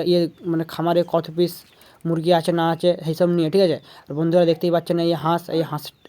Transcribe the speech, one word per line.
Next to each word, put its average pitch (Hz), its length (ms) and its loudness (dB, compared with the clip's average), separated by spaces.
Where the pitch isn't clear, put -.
ইয়ে 175 120 4
মানে 165 120 -2
খামারে 170 280 0
কত 165 120 0
পিস 175 180 0
মুরগি 165 340 0
আছে 170 200 -2
না 165 140 0
আছে 165 160 0
সেইসব 165 340 0
নিয়ে। 160 160 0
ঠিক 196 140 4
আছে? 147 100 0
আর - 140 -12
বন্ধুরা 165 260 4
দেখতেই 165 300 0
পাচ্ছেন 170 240 -2
এই 170 120 0
হাঁস, 170 200 0
এই 165 120 0
হাঁস, 147 140 -8